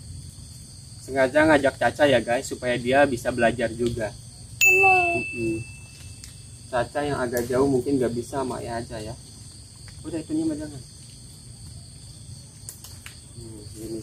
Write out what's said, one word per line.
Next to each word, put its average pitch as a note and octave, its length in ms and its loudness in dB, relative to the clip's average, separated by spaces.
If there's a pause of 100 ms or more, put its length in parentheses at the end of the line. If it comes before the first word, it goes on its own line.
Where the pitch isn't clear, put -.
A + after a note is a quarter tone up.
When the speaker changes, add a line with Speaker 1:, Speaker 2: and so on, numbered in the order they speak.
(1000)
Speaker 1:
Sengaja C3+ 480 4
ngajak C#3 320 6
Caca B2 260 4
ya, C3 140 6
guys, A#2 320 0
supaya B2 240 -2
dia B2+ 320 6
bisa B2 240 -2
belajar A#2 400 2
juga. A#2 400 -2 (480)
Speaker 2:
Ini. F4 640 6
Speaker 1:
Mm-mm. E4+ 340 -4 (1120)
Caca B2 340 -2
yang C#3 220 -2
agak B2 240 0
jauh C3+ 240 4
mungkin C#3 240 2
nggak B2 160 2
bisa, B2 320 -4
sama B2 160 -6
Ayah A#2+ 240 -6
aja A#2 160 -10
ya. G#2+ 160 -8 (880)
Udah, D#3+ 160 -6
itunya D#3 240 -2
mah D4 160 -2
jangan. D4+ 240 -10 (2500)
Hmm, A2 220 -14 (100)
gini, A2 320 -8